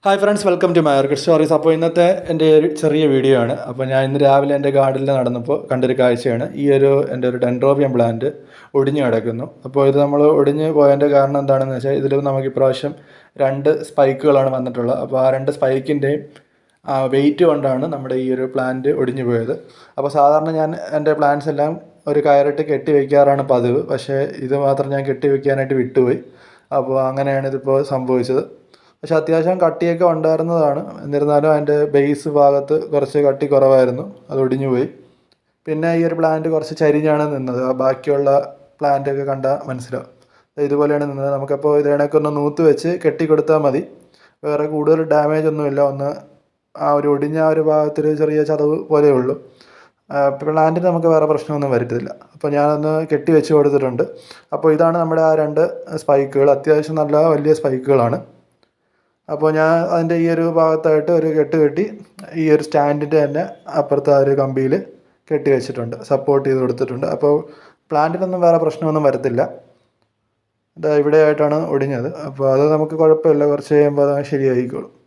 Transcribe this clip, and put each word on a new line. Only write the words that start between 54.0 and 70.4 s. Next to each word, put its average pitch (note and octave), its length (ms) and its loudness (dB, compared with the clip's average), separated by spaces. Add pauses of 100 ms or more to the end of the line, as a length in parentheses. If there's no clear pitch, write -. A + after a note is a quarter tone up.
അപ്പോൾ D#3+ 200 2
ഇതാണ് E3 260 2
നമ്മുടെ D#3+ 260 0
ആ - 20 4 (120)
രണ്ട് D3+ 200 0 (400)
സ്പൈക്കുകൾ. C#3 520 2
അത്യാവശ്യം D3+ 460 0
നല്ല D3+ 200 2 (140)
വലിയ D3 260 2
സ്പൈക്കുകളാണ്. C3 580 0 (1120)
അപ്പോൾ D3+ 240 0
ഞാൻ D#3 140 4 (220)
അതിൻ്റെ E3 300 0
ഈ - 100 0
ഒരു E3 100 0 (140)
ഭാഗത്തായിട്ട് D#3+ 600 2
ഒരു D#3+ 200 0
കെട്ട് D3+ 240 0
കെട്ടി D3+ 220 2 (580)
ഈ - 20 0 (120)
ഒരു D3+ 120 2
സ്റ്റാൻഡിൻ്റെ D3 560 0
തന്നെ C#3+ 180 -2 (380)
അപ്പുറത്തെ C#3+ 380 0
ആ - 60 4
ഒരു C#3 180 2
കമ്പിയിൽ C3+ 320 -2 (560)
കെട്ടി D3 240 -2
വെച്ചിട്ടുണ്ട്, A#2+ 420 -4 (140)
സപ്പോർട്ട് C3+ 380 0
ചെയ്ത് C3+ 160 0
കൊടുത്തിട്ടുണ്ട്. B2+ 420 -4 (100)
അപ്പോൾ D3 180 2 (560)
പ്ലാന്റിനൊന്നും F3 560 -2
വേറെ E3+ 180 4
പ്രശ്നമൊന്നും D#3 440 -2
വരത്തില്ല. C3 340 -2 (1400)